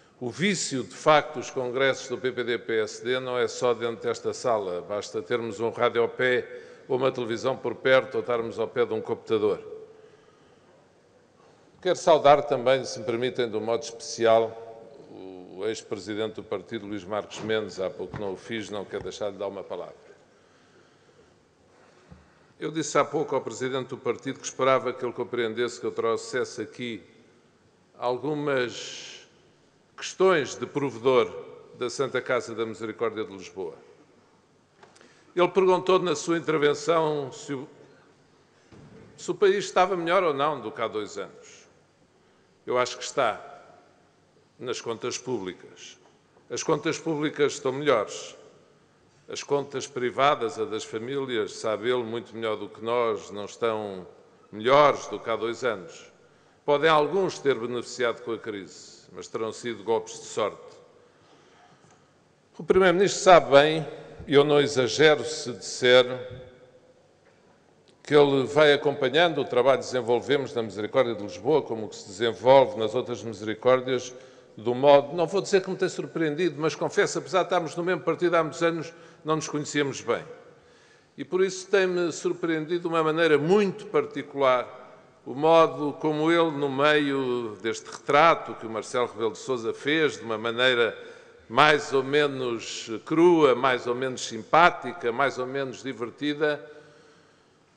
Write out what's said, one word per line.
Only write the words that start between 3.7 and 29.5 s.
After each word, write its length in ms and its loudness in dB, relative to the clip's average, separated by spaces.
dentro 320 -6
desta 280 -4
sala. 480 -2
Basta 400 -6
termos 400 -4
um 80 0
rádio 320 0
ao 80 2
pé 360 0
ou 80 0
uma 120 2
televisão 460 -4
por 180 -6
perto 420 2
ou 40 0
estarmos 400 -4
ao 80 -2
pé 180 0
de 80 -6
um 60 -2
computador. 640 0
Quero 140 2
saudar 480 6
também, 400 2
se 160 -10
me 60 -10
permitem, 440 -2
de 60 -6
um 60 0
modo 200 -2
especial, 720 2
o 100 -8
ex-presidente 720 -8
do 80 -14
partido, 420 -10
Luís 200 -10
Marcos 340 -8
Mendes. 400 -4
Há 100 -2
pouco 300 -12
não 140 -6
o 20 -8
fiz, 340 -10
não 140 -8
quero 200 -10
deixar 280 -8
de 60 -14
dar 100 -6
uma 160 -10
palavra. 320 -12
Eu 120 -8
disse 260 -2
há 80 4
pouco 280 -4
ao 60 0
presidente 480 -6
do 100 -12
partido 400 -6
que 80 -16
esperava 460 0
que 140 -8
ele 80 -6
compreendesse 640 -4
que 60 -10
eu 80 -4
trouxesse 680 -4
aqui 400 -10
algumas 1200 -4